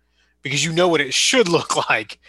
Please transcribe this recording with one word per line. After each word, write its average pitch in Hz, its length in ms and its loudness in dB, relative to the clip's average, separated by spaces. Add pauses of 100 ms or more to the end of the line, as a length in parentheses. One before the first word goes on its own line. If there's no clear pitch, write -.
(440)
because 139 200 -4
you 165 80 -4
know 175 160 2
what 160 140 2
it 131 120 -4
should 240 360 2
<laughs> - 0 -
look 147 400 0
like. 113 400 -4